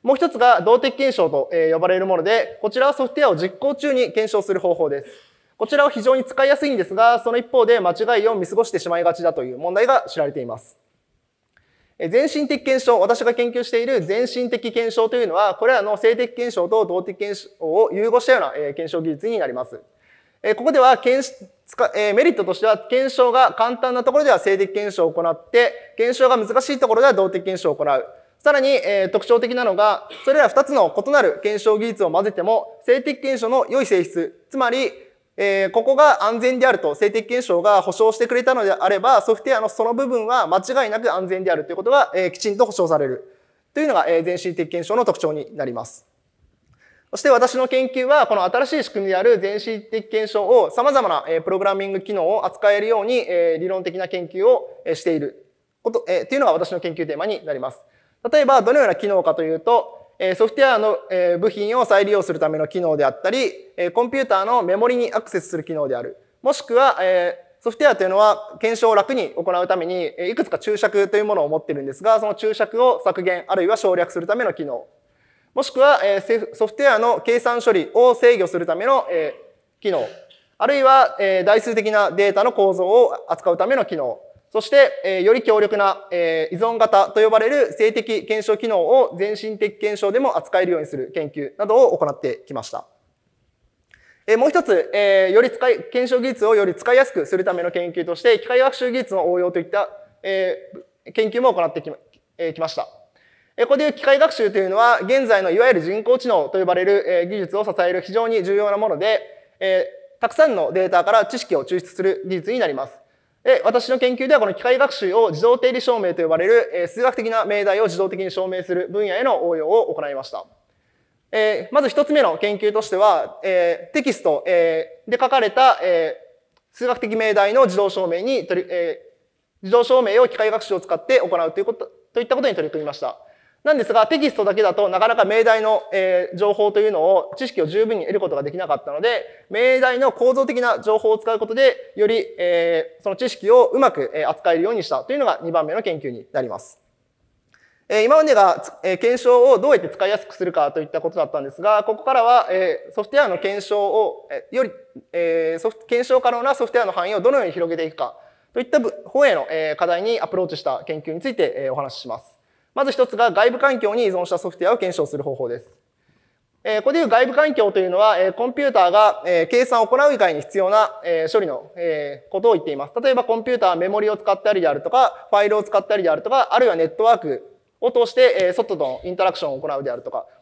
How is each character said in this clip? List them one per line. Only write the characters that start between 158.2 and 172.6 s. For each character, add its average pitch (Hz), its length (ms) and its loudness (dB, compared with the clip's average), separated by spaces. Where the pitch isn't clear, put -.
と - 60 -4
い 254 40 -4
っ 254 60 -10
た 302 100 2
ぶ-、 226 140 -4
方 285 200 0
へ 226 100 4
の、 139 140 -4
え 156 240 -4
ー、 - 40 -4
課 175 100 0
題 175 160 -2
に 226 180 -2
ア - 60 -4
プ 185 100 -6
ロ 185 80 0
ー - 20 -12
チ 156 100 -10
し - 60 -16
た 131 220 -4
研 156 160 -8
究 156 120 -10
に 170 80 -10
つ 277 60 -6
い 254 80 -6
て、 151 200 0
え 135 140 -6
ー、 127 40 -6
お - 20 -6
話 139 200 -8
し - 40 -14
し - 80 -18
ま 110 120 -10
す。 - 180 -20
ま 277 100 0
ず 277 60 -2
一 254 160 0
つ 254 80 -10
が 226 160 2
外 208 200 4
部 247 60 -8
環 262 220 0
境 208 160 -2
に 240 80 0
依 220 60 0
存 180 160 -4
し 170 40 -14
た 180 80 -2
ソ 175 140 -8
フ - 60 -20
ト 175 80 -4
ウ - 20 4
ェ 208 40 4
ア - 40 4
を - 20 -8
検 185 180 -4
証 147 120 -2
す 147 100 -10
る 139 60 -8
方 139 100 -6
法 127 160 -6
で 120 120 -8
す。 - 60 -20
え 214 160 -2
ー、 - 20 -2
こ 214 80 2
こ 277 40 0
で 330 60 2
い 330 40 2
う 269 40 0
外 233 180 4
部 262 80 -6
環 294 220 2
境 208 160 2
と 190 80 0
い 185 80 0
う - 20 -4
の 180 80 -2
は、 208 220 4
え 190 100 2
ー、 180 40 -4
コ 233 140 -4
ン 254 60 -6
ピ 285 100 -2
ュ 285 40 2
ー 269 60 2
タ 190 140 6
ー 175 40 2
が、 208 340 4
え 170 180 2
ー、 156 40 -2
計 240 180 2
算 247 160 2
を 220 60 2
行 247 80 2
う 285 180 4
以 247 40 -2
外 180 180 2
に 147 60 -6
必 - 160 -10
要 190 120 0
な、 214 340 2
え 165 260 -2
ー、 - 20 -6
処 226 80 2
理 196 80 -2
の、 131 280 -10
え 151 520 -6
ー、 - 40 -14
こ 190 100 -4
と 233 100 4
を - 20 4
言 170 80 0